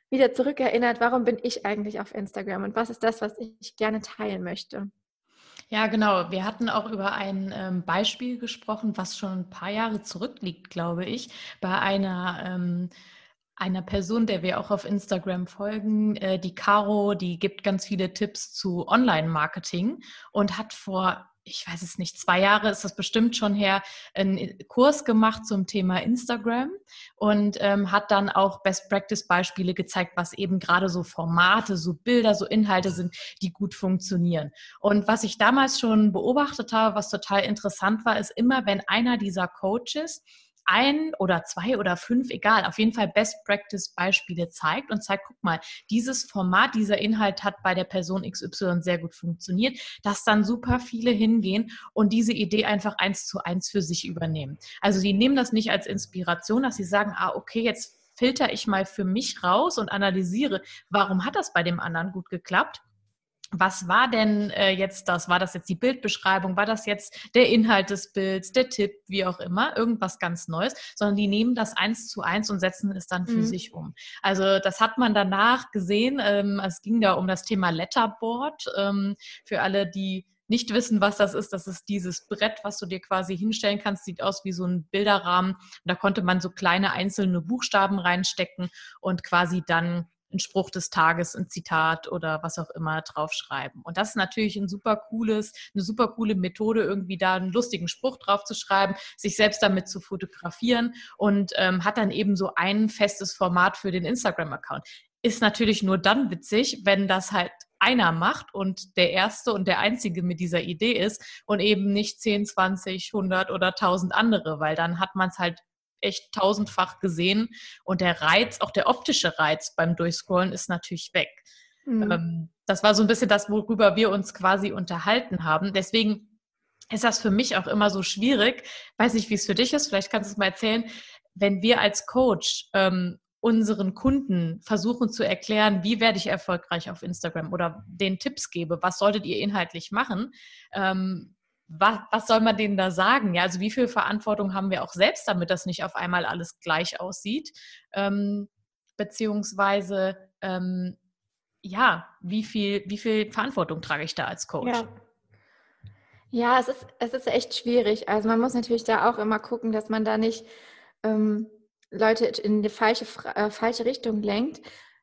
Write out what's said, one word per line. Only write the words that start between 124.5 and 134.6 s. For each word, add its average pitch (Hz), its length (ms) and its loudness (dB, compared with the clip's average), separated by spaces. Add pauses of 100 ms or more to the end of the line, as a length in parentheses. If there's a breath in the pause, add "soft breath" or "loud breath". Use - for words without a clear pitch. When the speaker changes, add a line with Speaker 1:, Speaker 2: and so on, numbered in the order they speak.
Speaker 2:
unterhalten 185 760 -2
haben. 165 280 0
Deswegen 214 680 0 (520)
ist 220 120 0
das 220 180 2
für 214 80 2
mich 214 260 2
auch 180 100 -2
immer 208 220 2
so 190 140 0
schwierig. 240 600 2 (340 loud breath)
Weiß 240 160 4
nicht, 220 160 -2
wie 208 40 2
es 202 120 -2
für 196 80 0
dich 247 180 2
ist. 294 160 0
Vielleicht 202 220 -2
kannst 208 180 -2
du 202 40 -12
es - 40 -14
mal 202 100 2
erzählen. 220 380 0 (500 loud breath)
Wenn 196 280 2
wir 233 180 4
als 208 260 0
Coach, - 680 0
ähm, 185 440 2 (220)
unseren 214 540 2
Kunden 190 680 0